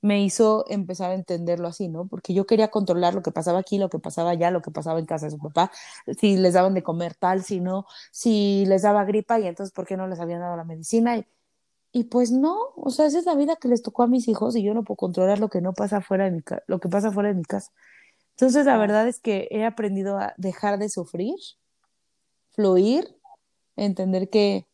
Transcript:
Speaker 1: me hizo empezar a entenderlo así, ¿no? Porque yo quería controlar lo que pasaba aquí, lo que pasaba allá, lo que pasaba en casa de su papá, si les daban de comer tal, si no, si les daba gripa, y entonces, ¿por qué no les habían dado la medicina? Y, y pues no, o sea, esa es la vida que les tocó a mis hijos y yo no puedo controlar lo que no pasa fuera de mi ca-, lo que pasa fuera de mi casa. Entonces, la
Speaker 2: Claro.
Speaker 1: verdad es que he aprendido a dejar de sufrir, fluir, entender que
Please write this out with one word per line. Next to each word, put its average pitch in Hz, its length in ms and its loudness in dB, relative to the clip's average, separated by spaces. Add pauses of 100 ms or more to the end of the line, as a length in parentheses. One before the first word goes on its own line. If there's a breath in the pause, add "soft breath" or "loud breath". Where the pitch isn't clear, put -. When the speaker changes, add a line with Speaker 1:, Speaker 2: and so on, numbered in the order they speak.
Speaker 1:
me 202 180 4
hizo 214 460 2
empezar 185 440 -4
a - 20 -2
entenderlo 175 520 -4
así, 175 220 -6
¿no? 165 200 -8
Porque 190 260 -6
yo 196 120 2
quería 214 220 4
controlar 180 460 0
lo 196 80 -4
que - 100 -4
pasaba 170 260 0
aquí, 190 200 -2
lo 196 100 0
que 165 100 -6
pasaba 165 340 -2
allá, 170 180 2
lo 180 100 0
que 165 100 -12
pasaba 160 280 -4
en 160 80 -4
casa 156 180 -6
de 151 60 -6
su 151 80 -10
papá, 147 320 0 (500 loud breath)
si 202 160 4
les 185 160 4
daban 185 220 4
de 185 80 -2
comer 170 320 -6
tal, 185 280 0
si 190 160 -6
no, 185 280 -4 (260 loud breath)
si 202 540 2
les 190 160 4
daba 208 240 4
gripa, 214 340 0
y 202 60 -2
entonces, 185 260 -8
¿por 185 140 -10
qué 196 100 -6
no 190 100 -6
les 185 140 -8
habían 170 200 -6
dado 175 180 -6
la 165 60 -10
medicina? 220 520 0
Y, 220 100 -8 (640)
y 240 140 -2
pues 240 280 2
no, 302 260 2 (180)
o - 140 -6
sea, 302 160 2
esa 294 120 2
es 339 60 -2
la 349 100 0
vida 294 220 2
que 262 120 -4
les 240 140 2
tocó - 200 -2
a 240 40 4
mis 240 220 2
hijos 226 280 0
y 220 60 0
yo 202 120 0
no 226 100 -2
puedo 202 140 -8
controlar 185 400 0
lo 214 100 0
que 185 140 -2
no 185 100 -2
pasa 202 300 -2
fuera 190 240 0
de 185 60 0
mi 165 100 -4
ca-, - 240 -8
lo 180 140 -2
que 180 100 -4
pasa 202 200 0
fuera 202 200 0
de 196 60 0
mi 170 80 -2
casa. - 280 -8 (600 soft breath)
Entonces, 262 340 4
la 277 60 6
Speaker 2:
Claro. 226 100 6
Speaker 1:
verdad 214 260 2
es 247 120 -6
que 202 300 -2
he 220 140 -2
aprendido 196 540 -2
a 202 180 -6
dejar 202 420 -4
de 208 120 -4
sufrir, 185 460 -6 (1160)
fluir, 208 640 2 (600)
entender 190 540 -2
que 202 440 2